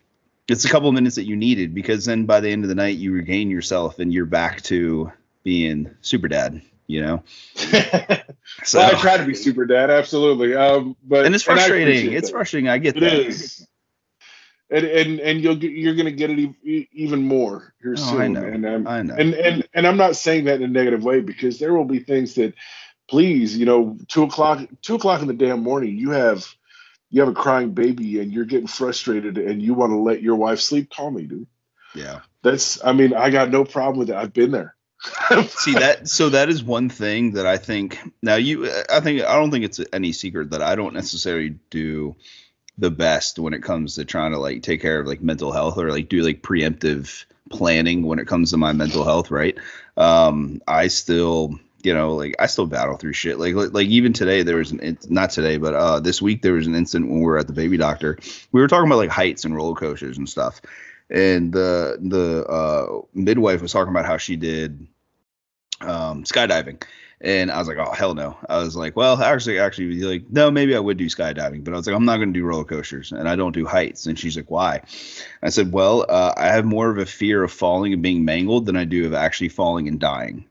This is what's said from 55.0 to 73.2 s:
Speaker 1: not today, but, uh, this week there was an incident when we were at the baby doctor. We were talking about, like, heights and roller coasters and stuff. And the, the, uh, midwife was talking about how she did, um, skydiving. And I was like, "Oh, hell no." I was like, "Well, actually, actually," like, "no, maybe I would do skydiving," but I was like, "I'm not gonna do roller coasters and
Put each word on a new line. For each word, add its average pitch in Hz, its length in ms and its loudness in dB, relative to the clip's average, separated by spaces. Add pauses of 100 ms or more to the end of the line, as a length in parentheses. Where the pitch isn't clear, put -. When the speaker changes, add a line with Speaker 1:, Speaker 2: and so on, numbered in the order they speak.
Speaker 1:
not 92 220 0
today, 78 260 0
but, 78 160 -2
uh, 78 260 2
this 87 220 -2
week 107 220 0
there 92 100 2
was 80 140 0
an 82 80 -2
incident 85 340 -2
when 80 120 0
we 82 40 2
were 78 140 2
at 73 80 -4
the 73 60 -10
baby 82 240 0
doctor. 76 420 -2 (320)
We 127 100 4
were 143 60 4
talking 170 180 4
about, 143 140 6
like, 95 100 2
heights 87 360 -2
and 80 100 -4
roller 80 200 -4
coasters 71 440 -8
and 67 100 -8
stuff. - 320 -6 (480)
And 90 420 2
the, 87 480 0
the, 87 460 0
uh, 76 560 -2 (120)
midwife 98 480 2
was 85 120 -6
talking 92 180 0
about 85 140 0
how 85 100 -2
she 85 220 -6
did, 80 500 -6 (920)
um, 80 420 -6
skydiving. 82 580 -2 (380)
And 92 320 0
I 73 80 -4
was 85 80 -4
like, 76 100 -8
"Oh, 78 140 -4
hell 95 240 -2
no." 71 220 -8 (100)
I 85 120 -2
was 82 180 -4
like, 80 180 -8
"Well, 123 260 4
actually, 117 380 0
actually," 92 440 -2
like, 92 260 -4
"no, 147 200 4
maybe 143 260 2
I 113 40 2
would 101 180 0
do 87 100 -2
skydiving," 73 580 -6
but 85 80 -6
I 87 40 -4
was 85 80 -6
like, 101 100 -2
"I'm 117 100 4
not 117 120 4
gonna 107 140 -2
do 87 140 -2
roller 80 180 -2
coasters 71 480 -10
and - 160 -6